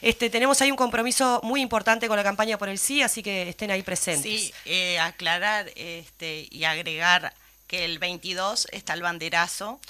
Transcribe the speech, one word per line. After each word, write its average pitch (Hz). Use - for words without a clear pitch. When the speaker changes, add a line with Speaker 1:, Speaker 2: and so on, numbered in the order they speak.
Speaker 1:
Este, 226
tenemos 254
ahí 269
un 269
compromiso 247
muy 262
importante 226
con 214
la 202
campaña 208
por 202
el 196
sí, 277
así 220
que 190
estén 202
ahí 190
presentes. 170
Speaker 2:
Sí, -
eh, 180
aclarar, 175
este, 160
y 160
agregar 165
que 180
el 165
veintidós 180
está -
el 170
banderazo. 170